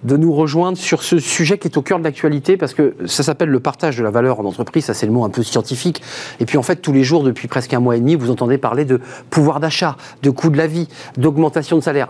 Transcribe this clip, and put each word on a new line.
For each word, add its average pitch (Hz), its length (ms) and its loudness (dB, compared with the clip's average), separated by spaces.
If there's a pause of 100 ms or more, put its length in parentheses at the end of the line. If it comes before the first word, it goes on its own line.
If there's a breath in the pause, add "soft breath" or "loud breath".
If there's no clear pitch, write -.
de 127 140 2
nous 160 160 4
rejoindre 160 420 0
sur - 280 -2
ce 175 160 2
sujet 170 400 -2
qui - 80 -4
est 156 100 -2
au 143 60 -2
cœur 180 160 0
de 165 40 -6
l'actualité 151 540 0
parce 165 160 -4
que 143 220 2 (100)
ça - 160 -4
s'appelle 156 280 0
le 131 100 4
partage 139 360 -2
de 117 80 -2
la 107 60 0
valeur 117 300 2
en 104 60 -2
entreprise. 110 400 -2
Ça, 107 100 -2
c'est - 100 -4
le 107 60 0
mot 120 120 2
un 107 60 0
peu 120 140 -2
scientifique. 127 580 -2 (380 loud breath)
Et 120 80 -2
puis, - 100 0
en - 60 2
fait, 185 140 -2
tous - 160 -2
les 135 100 6
jours, 147 200 4
depuis 127 240 -2
presque 127 280 -4
un 123 40 2
mois 123 160 2
et 117 40 2
demi, 135 160 2
vous 123 160 0
entendez 139 260 0
parler 135 280 0
de 127 160 2 (280 loud breath)
pouvoir 147 300 4
d'achat, 151 360 -2 (280 loud breath)
de 139 80 4
coût 143 180 0
de 143 80 2
la 160 80 2
vie, 160 220 -4 (300 loud breath)
d'augmentation 151 600 2
de 143 60 2
salaire. 139 260 0